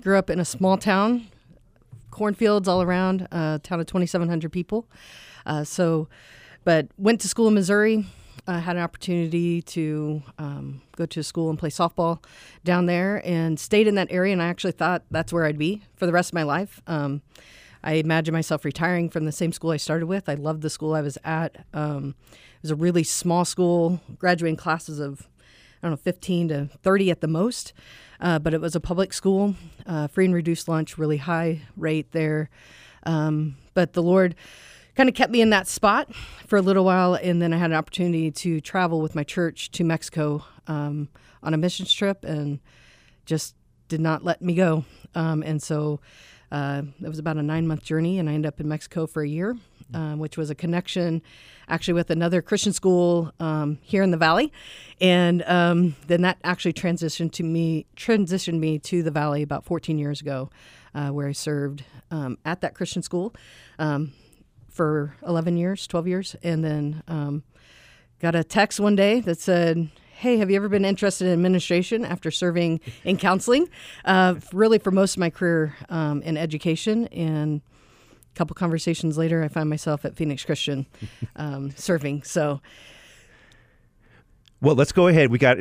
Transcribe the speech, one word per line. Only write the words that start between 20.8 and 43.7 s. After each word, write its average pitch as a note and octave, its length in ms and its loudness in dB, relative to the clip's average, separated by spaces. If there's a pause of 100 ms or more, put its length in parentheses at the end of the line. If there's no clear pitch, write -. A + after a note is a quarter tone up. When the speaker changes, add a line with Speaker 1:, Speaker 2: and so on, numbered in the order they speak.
Speaker 1:
I D#3 80 0
was C#3+ 220 -6
at. D#3+ 500 -4
Um, C#3+ 400 -4 (180)
it - 300 -20
was D#3 80 -6
a D3+ 60 0
really E3+ 280 2
small F3 400 0
school, F3 560 2 (180)
graduating E3+ 380 2
classes D#3+ 440 -4
of, C#3+ 280 -10 (540)
I F3 60 -2
don't - 20 0
know, D3+ 60 -2
fifteen F3 520 -2
to C#3+ 220 -4 (120)
thirty F#3+ 280 2
at E3 100 0
the D#3 80 -2
most. F3+ 460 -2 (460)
Uh, E3+ 180 2
but D#3 160 0
it D#3+ 80 0
was E3 120 -4
a E3+ 60 0
public F#3 320 -2
school, G3 420 2 (320)
uh, D3+ 200 -2
free F#3 180 2
and F#3 80 4
reduced E3+ 340 0
lunch, D#3 300 -2
really D#3 220 0
high E3 420 -2 (160)
rate D#3 360 -2
there. D#3 360 -2 (560)
Um, D#3 520 0 (180)
but F3+ 180 2
the F3 100 0
Lord F3+ 320 4 (600)
kinda C4 160 6
kept B3 200 2
me A#3+ 100 4
in A3+ 80 6
that F#3+ 160 4
spot G#3+ 420 2 (380)
for G#3+ 100 2
a G3 60 6
little F#3+ 220 4
while, F#3 300 4
and F3 280 0
then E3+ 100 2
I E3 60 2
had E3+ 120 2
an D#3+ 60 2
opportunity D#3+ 540 -2
to D#3+ 320 -4
travel E3+ 400 0
with D#3 140 -4
my D3 80 -2
church - 480 -4
to F3 120 -2
Mexico, D3+ 600 -2 (240)
um, D3 400 -4 (340)
on D#3 100 -2
a D#3+ 60 0
missions F3+ 340 -2
trip, G3 320 -2
and D3 360 -6 (640)
just - 300 -4 (320)